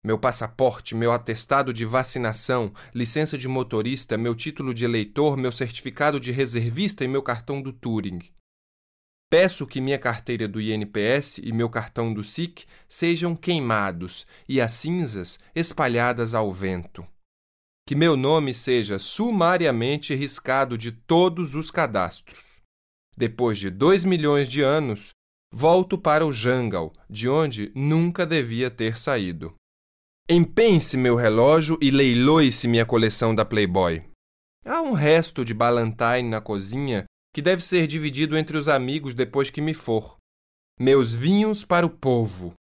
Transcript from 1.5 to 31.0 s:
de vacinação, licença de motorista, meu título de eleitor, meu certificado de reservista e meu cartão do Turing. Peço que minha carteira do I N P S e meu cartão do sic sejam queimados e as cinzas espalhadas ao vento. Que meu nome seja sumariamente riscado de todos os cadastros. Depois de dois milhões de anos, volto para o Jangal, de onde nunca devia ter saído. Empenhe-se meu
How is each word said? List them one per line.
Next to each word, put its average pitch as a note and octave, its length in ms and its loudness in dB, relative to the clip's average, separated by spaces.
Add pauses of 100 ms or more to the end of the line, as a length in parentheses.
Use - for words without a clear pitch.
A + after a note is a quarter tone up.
de A2+ 140 -6
vacinação, A#2+ 880 -2 (180)
licença D3 460 -2
de B2+ 100 -8
motorista, B2 720 -4
meu A#2 160 -2
título C3+ 400 -8
de A#2+ 100 -4
eleitor, A#2+ 540 0
meu B2+ 140 -2
certificado C3+ 680 -4
de A#2+ 120 -6
reservista B2+ 760 -2
e - 20 -4
meu C3+ 140 -2
cartão C3 400 -6
do C3 100 -10
Turing. G#2 480 -4 (1080)
Peço F3 380 2
que - 120 -6
minha C3+ 200 0
carteira A2+ 480 -4
do G#2+ 120 -6
I G#2+ 120 -4
N G#2+ 160 -4
P G#2 140 -6
S C3+ 440 0
e A2+ 80 -4
meu A#2 160 0
cartão A2+ 420 -6
do G#2 120 -6
sic - 420 -8 (240)
sejam E3+ 460 -2
queimados G#2+ 880 -2 (240)
e C3 100 0
as A#2 120 0
cinzas C3 680 -4 (140)
espalhadas A#2+ 800 0
ao G#2+ 180 0
vento. F2+ 560 -6 (800)
Que C#3 60 -4
meu D3+ 240 4
nome C#3 380 2
seja G#2+ 420 0
sumariamente E3 1160 0
riscado C3 640 -2
de A#2 120 -10
todos E3+ 600 2
os D#3 160 -4
cadastros. - 920 -4 (560)
Depois A#2 440 -2
de G2 100 -6
dois D#3+ 340 4
milhões D3 440 2
de C3+ 160 -2
anos, C3+ 480 -2 (420)
volto F3 420 4
para D#3 300 2
o D3 80 0
Jangal, A2 580 0 (160)
de A2 220 -4
onde C3+ 460 0
nunca E3 500 0
devia B2+ 460 -2
ter A2+ 260 -4
saído. F2+ 560 -4 (760)
Empenhe-se F3 680 4
meu B2+ 200 4